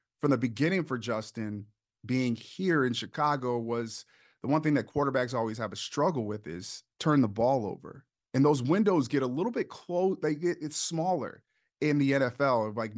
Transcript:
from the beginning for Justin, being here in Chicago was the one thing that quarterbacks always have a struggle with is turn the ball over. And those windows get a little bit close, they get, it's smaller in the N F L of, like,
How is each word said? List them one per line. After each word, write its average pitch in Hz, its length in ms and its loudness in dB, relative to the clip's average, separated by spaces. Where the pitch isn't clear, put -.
from 147 100 2
the 127 80 4
beginning 147 440 0
for 131 140 -4
Justin, 110 720 -6
being 127 320 0
here 165 480 0
in 123 100 0
Chicago 127 680 -2
was 117 460 -6
the - 60 -6
one 151 140 2
thing 151 120 2
that 135 140 2
quarterbacks 131 480 0
always 113 240 -2
have 107 120 -4
a 107 40 -12
struggle 143 500 -2
with 107 220 -8
is 85 360 -10
turn 151 220 6
the 117 60 4
ball 113 400 0
over. - 380 -12
And 131 100 4
those 147 200 4
windows 175 440 2
get 139 140 0
a 131 60 0
little 160 240 -2
bit 233 180 -4
close, 180 520 -2
they 156 120 0
get, 170 280 -2
it's 147 160 -8
smaller 165 680 -2
in 147 200 4
the 139 160 4
N 135 80 4
F 123 180 -2
L 123 240 4
of, 107 100 -6
like, 113 220 -4